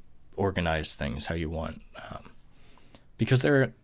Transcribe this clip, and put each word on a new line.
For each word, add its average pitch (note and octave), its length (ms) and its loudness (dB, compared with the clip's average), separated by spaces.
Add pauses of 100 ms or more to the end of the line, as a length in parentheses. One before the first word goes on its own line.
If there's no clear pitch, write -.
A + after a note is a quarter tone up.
(360)
organize F2 600 0
things C#2 320 -4
how E2 80 -2
you D#2+ 140 -2
want. D#2+ 320 -6 (280)
Um, - 220 -14 (880)
because B2 260 4
there C#3+ 300 4 (100)